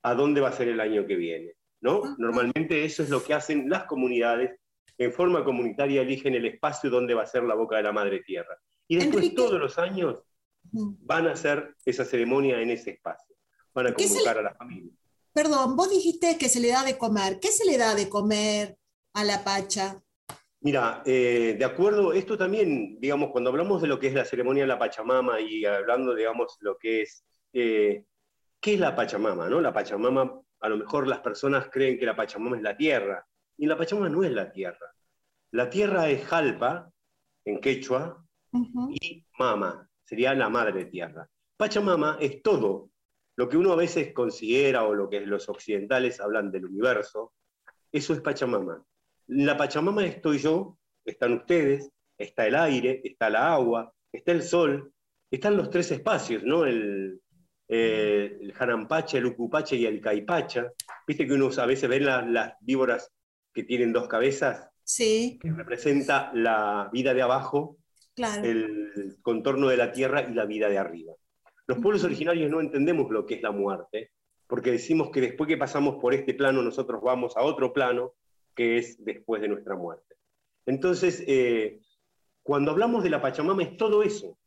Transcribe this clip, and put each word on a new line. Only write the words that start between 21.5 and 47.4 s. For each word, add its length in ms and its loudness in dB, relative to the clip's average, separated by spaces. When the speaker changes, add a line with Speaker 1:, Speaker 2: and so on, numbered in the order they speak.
Speaker 1:
de 80 2
acuerdo, 480 2
esto 240 0
también, 600 0
digamos, 320 0
cuando 180 0
hablamos 320 0
de 60 0
lo 120 0
que 80 -2
es 60 0
la 120 0
ceremonia 380 0
de 40 2
la 120 0
Pachamama 600 0
y 260 -4
hablando, 500 2
digamos, 460 -2
lo 160 -2
que 260 -2
es, 200 -12
eh, 500 2
¿qué 140 0
es 60 2
la 160 2
Pachamama, 520 -2
no? 140 2
La 100 2
Pachamama, 680 0
a 100 -4
lo 80 0
mejor 300 -2
las 120 -2
personas 520 -2
creen 260 2
que 80 -2
la 120 -2
Pachamama 400 -4
es 60 -8
la 120 -4
tierra, 500 -2
y 120 -2
la 100 0
Pachamama 320 -2
no 140 0
es 100 0
la 180 -4
tierra. 420 -10
La 180 0
tierra 400 2
es 160 0
Jalpa, 640 0
en 160 -4
quechua, 640 -2
Speaker 2:
Ujú. 380 -4
Speaker 1:
y 240 -12
Mama, 500 -2
sería 300 0
la 160 0
madre 360 0
tierra. 440 -12
Pachamama 640 0
es 220 -2
todo, 480 0
lo 100 0
que 80 -2
uno 160 6
a 60 4
veces 360 0
considera, 680 2
o 100 2
lo 160 -2
que 120 -4
los 260 -4
occidentales 720 -2
hablan 320 -2
del 140 -6
universo, 680 -2